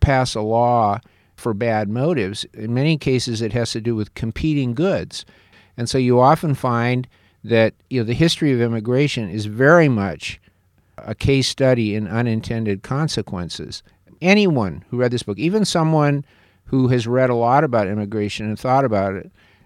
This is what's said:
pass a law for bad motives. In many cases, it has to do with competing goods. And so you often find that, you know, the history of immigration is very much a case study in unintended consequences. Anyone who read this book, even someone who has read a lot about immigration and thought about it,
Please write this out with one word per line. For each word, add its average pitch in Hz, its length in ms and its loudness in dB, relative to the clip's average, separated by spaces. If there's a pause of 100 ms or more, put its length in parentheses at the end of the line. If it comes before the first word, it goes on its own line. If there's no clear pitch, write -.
pass 131 340 2
a 110 60 -4
law 113 580 2 (360)
for - 180 -4
bad 107 380 -2
motives. 120 640 -2
In 110 180 -8
many 143 240 2
cases, 123 460 -2
it 107 100 -4
has 120 200 -2
to 117 100 -6
do 117 120 -2
with 107 200 -6
competing 131 580 -4
goods. 143 540 -4 (500)
And 120 120 -6
so 135 100 0
you 123 200 4
often 143 360 4
find 123 520 -2 (380)
that, 113 300 2 (160)
you 131 100 -2
know, 107 60 -2
the 120 80 -2
history 160 380 2
of 120 100 2
immigration 117 680 -2
is 104 160 -6
very 139 460 6
much 98 500 -4 (560)
a 110 180 -10
case 135 340 2
study 117 460 2
in 107 140 -4
unintended 110 760 -2
consequences. 104 1000 -6 (400)
Anyone 160 680 2
who 123 80 -8
read 123 140 2
this 120 120 -4
book, 101 160 -8
even 185 280 0
someone 151 580 2 (440)
who 131 200 2
has 123 180 0
read 127 240 2
a 123 40 0
lot 120 280 2
about 117 240 0
immigration 104 600 -4
and 107 120 -6
thought 135 260 0
about 98 300 0
it, 90 160 -12 (360)